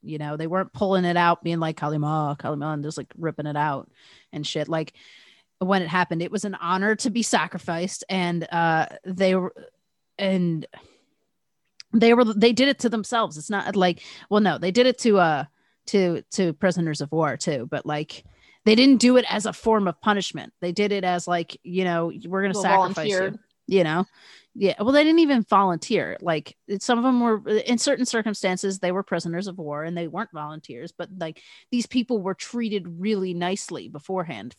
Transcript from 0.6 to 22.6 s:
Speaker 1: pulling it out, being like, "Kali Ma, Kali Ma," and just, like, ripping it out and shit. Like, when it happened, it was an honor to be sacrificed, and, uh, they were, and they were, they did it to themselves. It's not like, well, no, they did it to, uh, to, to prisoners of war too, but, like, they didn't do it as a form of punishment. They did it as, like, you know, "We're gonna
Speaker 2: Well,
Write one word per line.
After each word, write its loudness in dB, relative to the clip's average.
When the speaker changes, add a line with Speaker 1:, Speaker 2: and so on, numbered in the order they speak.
Speaker 1:
pulling 2
it 2
out, 4
being -2
like, -2
"Kali -4
Ma, -2
Kali -6
Ma," -6
and -6
just, -8
like, -12
ripping -6
it -6
out -2
and -8
shit. -4
Like, -4
when 2
it -6
happened, 0
it -6
was -4
an -8
honor 0
to -2
be 0
sacrificed, -4
and, -2
uh, 2
they 2
were, -2
and 0
they 6
were, 6
they 4
did 4
it 0
to 0
themselves. -4
It's -10
not -4
like, 2
well, 4
no, 2
they -2
did 4
it 2
to, 4
uh, 2
to, 0
to 0
prisoners -2
of -8
war 0
too, -4
but, -8
like, -8
they 6
didn't 8
do 6
it 6
as -4
a -2
form 2
of -4
punishment. -2
They -4
did 0
it -2
as, -2
like, -2
you -2
know, 0
"We're -2
gonna 0
Speaker 2:
Well, -4